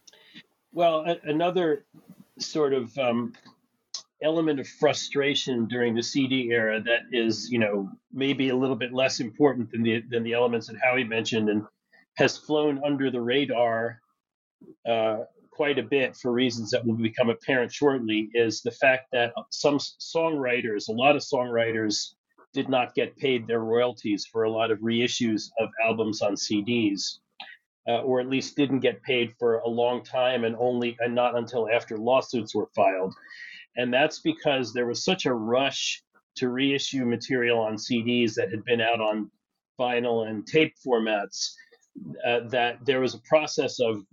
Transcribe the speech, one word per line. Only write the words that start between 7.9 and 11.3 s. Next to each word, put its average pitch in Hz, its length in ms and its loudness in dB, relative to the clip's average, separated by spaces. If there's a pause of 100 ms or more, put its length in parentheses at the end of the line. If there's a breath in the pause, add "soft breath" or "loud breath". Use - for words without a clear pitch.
maybe 135 380 0
a 127 60 2
little 127 200 2
bit 120 160 -6
less 131 280 0
important 123 520 2
than 117 120 -2
the, 113 260 2
than 117 140 -2
the 117 100 -2
elements 120 340 0
that 113 160 -14
Howie 127 200 2
mentioned 110 460 0